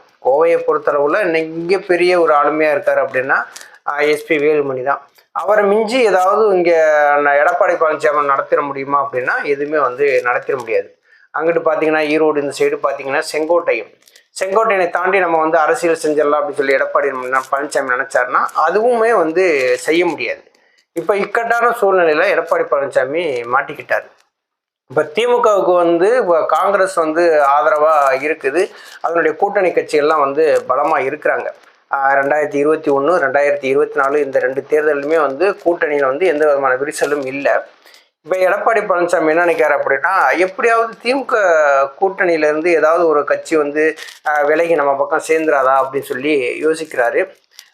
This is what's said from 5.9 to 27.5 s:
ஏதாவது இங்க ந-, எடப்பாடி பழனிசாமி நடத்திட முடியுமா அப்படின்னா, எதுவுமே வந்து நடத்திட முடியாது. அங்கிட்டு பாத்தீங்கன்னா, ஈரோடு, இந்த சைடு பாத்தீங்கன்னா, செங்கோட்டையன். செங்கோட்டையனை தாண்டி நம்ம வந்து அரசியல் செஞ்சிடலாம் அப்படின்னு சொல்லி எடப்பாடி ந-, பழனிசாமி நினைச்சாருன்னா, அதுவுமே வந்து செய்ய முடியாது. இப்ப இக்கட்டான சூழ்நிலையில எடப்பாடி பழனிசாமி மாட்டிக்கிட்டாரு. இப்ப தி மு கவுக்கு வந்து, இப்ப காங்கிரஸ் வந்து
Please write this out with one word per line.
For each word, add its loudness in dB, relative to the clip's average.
ஏதாவது 2
இங்க 2
ந-, 2
எடப்பாடி 2
பழனிசாமி 0
நடத்திட 0
முடியுமா -4
அப்படின்னா, -4
எதுவுமே -2
வந்து 0
நடத்திட -2
முடியாது. -6
அங்கிட்டு 0
பாத்தீங்கன்னா, 0
ஈரோடு, 2
இந்த -4
சைடு 0
பாத்தீங்கன்னா, -4
செங்கோட்டையன். -2
செங்கோட்டையனை 0
தாண்டி -2
நம்ம 0
வந்து 0
அரசியல் 0
செஞ்சிடலாம் 0
அப்படின்னு -2
சொல்லி 0
எடப்பாடி 0
ந-, -2
பழனிசாமி -4
நினைச்சாருன்னா, -2
அதுவுமே 0
வந்து 0
செய்ய 0
முடியாது. -6
இப்ப -2
இக்கட்டான -2
சூழ்நிலையில 2
எடப்பாடி -2
பழனிசாமி -2
மாட்டிக்கிட்டாரு. -4
இப்ப -2
தி -2
மு 2
கவுக்கு 2
வந்து, 2
இப்ப 0
காங்கிரஸ் 0
வந்து 2